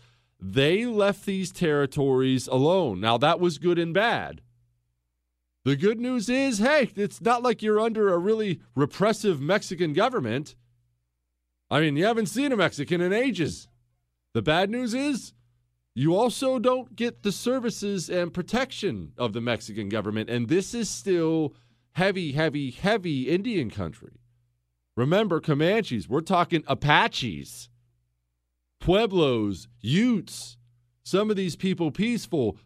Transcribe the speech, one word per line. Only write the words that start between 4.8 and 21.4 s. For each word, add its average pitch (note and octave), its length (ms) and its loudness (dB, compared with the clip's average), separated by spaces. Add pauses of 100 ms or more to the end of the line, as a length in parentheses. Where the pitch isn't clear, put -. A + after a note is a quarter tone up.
The C#3 140 0
good G#3+ 220 0
news B3 280 -2
is, C4 300 0
hey, C4 380 4
it's G3 260 -4
not A#3+ 200 2
like B3 200 0
you're G#3+ 180 2
under A3 340 2
a F3 40 4
really G#3 440 0 (140)
repressive F#3 640 0
Mexican E3+ 540 -2
government. D#3 600 -2 (1120)
I C3+ 100 2
mean, D3+ 160 2
you D#3 80 2
haven't A3+ 220 2
seen C4+ 260 -2
a A#3 60 0
Mexican E3 420 0
in F3+ 140 0
ages. F3+ 560 -2 (640)
The A#2 80 0
bad E3+ 280 2
news A#3+ 240 -4
is, C4+ 400 -4 (640)
you D#3 200 2
also B3+ 440 0
don't B3+ 360 0
get A#3 280 -4
the G#3 80 0
services G#3 800 -4
and F3 240 -2
protection F3 840 -4
of A#2 160 -2
the A#2 80 -4
Mexican A2 460 -4
government, G#2+ 420 -4
and A#2+ 200 -2
this F#3+ 240 0
is A#3 160 -4
still D#3+ 640 0 (400)